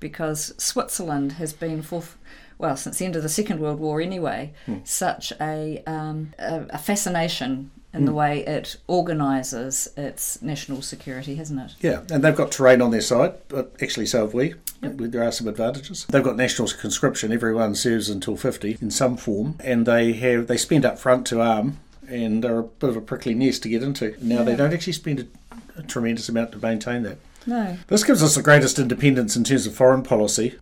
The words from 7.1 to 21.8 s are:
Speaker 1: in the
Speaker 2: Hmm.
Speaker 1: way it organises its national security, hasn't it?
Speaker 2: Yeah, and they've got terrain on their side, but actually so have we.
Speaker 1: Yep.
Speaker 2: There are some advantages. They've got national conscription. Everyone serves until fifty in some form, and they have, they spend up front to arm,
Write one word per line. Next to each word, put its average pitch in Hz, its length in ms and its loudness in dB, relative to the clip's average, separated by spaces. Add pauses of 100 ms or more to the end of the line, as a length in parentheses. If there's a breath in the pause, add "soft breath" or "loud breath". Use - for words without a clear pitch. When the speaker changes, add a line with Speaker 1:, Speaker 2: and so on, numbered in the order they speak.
Speaker 1:
in 151 120 2
the 139 60 2
Speaker 2:
Hmm. 151 60 -2
Speaker 1:
way 147 280 0
it - 320 -6 (100)
organises 135 1080 -2
its - 440 -8
national 143 400 -6
security, 139 540 -10
hasn't 151 240 -6
it? 123 120 -12 (100)
Speaker 2:
Yeah, 165 200 0 (100)
and 143 120 2
they've 151 120 8
got - 160 0
terrain 127 300 8
on 120 100 4
their 113 100 2
side, 127 320 4 (140)
but 135 340 -6
actually 117 240 -4
so 113 160 2
have 107 120 -2
we. 143 200 0 (300)
Speaker 1:
Yep. 147 140 -6
Speaker 2:
There 117 260 -2
are 117 80 0
some 113 160 -4
advantages. 120 640 -6
They've 135 140 4
got 120 140 0
national 120 320 0
conscription. - 640 -2
Everyone 113 420 0
serves 113 340 0
until 101 280 -4
fifty 110 440 -4
in 110 100 -4
some 123 260 0
form, 113 460 -2
and 120 220 2
they 117 280 4
have, 120 340 2
they 120 100 0
spend 139 280 4
up 113 140 0
front 127 280 4
to 113 140 0
arm, 110 380 2 (280)